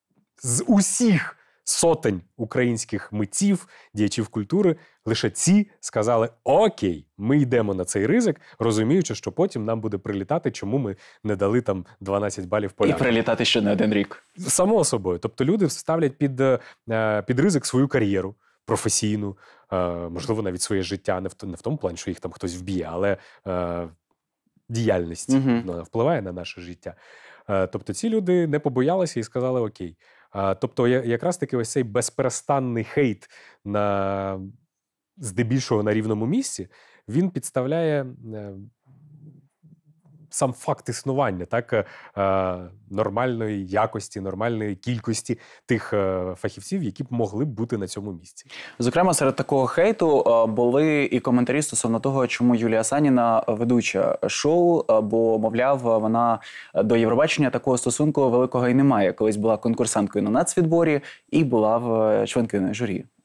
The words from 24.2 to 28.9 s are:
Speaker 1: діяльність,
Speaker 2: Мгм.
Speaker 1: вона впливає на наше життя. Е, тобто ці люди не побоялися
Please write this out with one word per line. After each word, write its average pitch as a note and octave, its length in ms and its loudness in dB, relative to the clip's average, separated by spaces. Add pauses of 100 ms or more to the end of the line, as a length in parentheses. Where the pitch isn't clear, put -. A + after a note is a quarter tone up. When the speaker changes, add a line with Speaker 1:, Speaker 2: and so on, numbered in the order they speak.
Speaker 1:
діяльність, G2 600 -2
Speaker 2:
Мгм. C3 360 2
Speaker 1:
вона F2 160 -8
впливає B2 400 -2
на F#2 100 -10
наше F2+ 300 -12
життя. F2 340 -14 (540)
Е, F#2+ 180 2
тобто - 260 -8
ці A3+ 160 -4
люди F3+ 380 2
не D3 120 0
побоялися D3 600 0